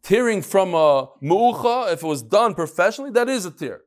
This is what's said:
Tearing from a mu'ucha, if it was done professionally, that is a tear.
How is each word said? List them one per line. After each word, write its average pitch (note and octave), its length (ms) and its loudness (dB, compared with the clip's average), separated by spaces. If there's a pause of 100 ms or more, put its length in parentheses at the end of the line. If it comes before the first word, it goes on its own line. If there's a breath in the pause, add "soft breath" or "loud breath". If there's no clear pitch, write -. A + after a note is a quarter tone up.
Tearing A3 420 0
from F#3 320 0
a D3 340 4 (120)
mu'ucha, A3+ 680 0
if E3 120 -6
it D#3+ 40 -6
was D3 140 -4
done G3 320 2
professionally, G3 580 -2
that A#3+ 160 0
is B3 180 -4
a E3+ 60 -10
tear. B2+ 360 -12